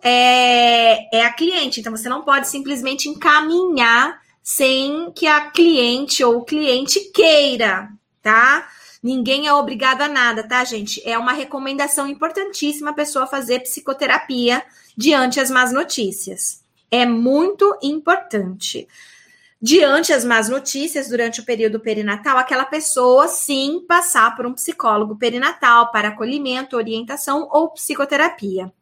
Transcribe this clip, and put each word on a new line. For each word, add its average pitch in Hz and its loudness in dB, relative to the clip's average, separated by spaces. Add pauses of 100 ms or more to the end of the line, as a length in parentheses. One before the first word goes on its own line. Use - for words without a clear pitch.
é, 240 4
é 233 4
a 240 0
cliente. 320 -4
Então, 220 -10
você 220 -8
não 285 -6
pode 269 0
simplesmente 269 -6
encaminhar 302 0 (240)
sem 277 -2
que - -6
a 294 2
cliente 277 2
ou 240 4
o 240 -8
cliente 277 -2 (120)
queira, 247 2 (320)
tá? 247 4 (340)
Ninguém 262 -2
é 285 2
obrigado 262 0
a 294 0
nada, 240 0
tá, 247 -2
gente? 220 -8
É 233 -2
uma 247 -2
recomendação 277 -4
importantíssima 294 -6
a 294 -6
pessoa 294 -4
fazer 254 -4
psicoterapia 254 -2 (360)
diante 262 2
as 262 0
más 254 2
notícias. 202 -6 (280)
É 240 2
muito 294 2
importante. 277 -4 (760)
Diante 302 4
as 240 2
más 226 0
notícias, 269 -6
durante 233 -4
o - -20
período 220 -2
perinatal, 214 -2
aquela 262 0
pessoa, 262 4
sim, 285 -4
passar 277 2
por 240 -8
um 247 -8
psicólogo 214 -2
perinatal 240 2
para 208 0
acolhimento, 254 -6
orientação 240 -4
ou 320 2
psicoterapia. 240 -4 (100)